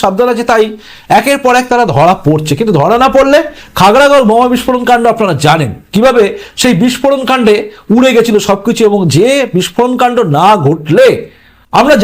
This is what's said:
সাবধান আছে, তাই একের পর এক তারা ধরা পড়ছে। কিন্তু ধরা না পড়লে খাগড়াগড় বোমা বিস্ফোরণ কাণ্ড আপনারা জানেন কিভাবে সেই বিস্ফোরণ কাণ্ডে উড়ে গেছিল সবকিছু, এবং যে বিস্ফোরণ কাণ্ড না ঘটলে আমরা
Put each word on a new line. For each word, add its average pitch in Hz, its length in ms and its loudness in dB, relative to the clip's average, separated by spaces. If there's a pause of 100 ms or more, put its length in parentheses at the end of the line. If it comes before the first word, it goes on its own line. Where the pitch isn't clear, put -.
সাবধান 214 300 -2
আছে, 233 180 -6
তাই 226 140 2 (540)
একের 277 260 -2
পর 247 160 2
এক 254 120 -4
তারা 240 120 0 (100)
ধরা 160 200 2 (120)
পড়ছে। 151 320 0
কিন্তু 214 220 -2
ধরা 180 220 0
না 262 140 4
পড়লে 277 220 2 (400)
খাগড়াগড় 269 520 4
বোমা 233 220 2
বিস্ফোরণ 247 360 -2
কাণ্ড 240 160 0 (100)
আপনারা 190 200 -4 (120)
জানেন 151 240 0 (240)
কিভাবে 240 300 2 (360)
সেই 254 220 2
বিস্ফোরণ 262 480 -2
কাণ্ডে 226 260 2 (380)
উড়ে 254 220 2
গেছিল 226 200 2 (120)
সবকিছু, 202 400 -2
এবং 202 120 -2 (160)
যে 202 120 2 (280)
বিস্ফোরণ 240 440 -2
কাণ্ড 247 180 0 (180)
না 170 120 2 (180)
ঘটলে 220 400 0 (640)
আমরা 269 320 2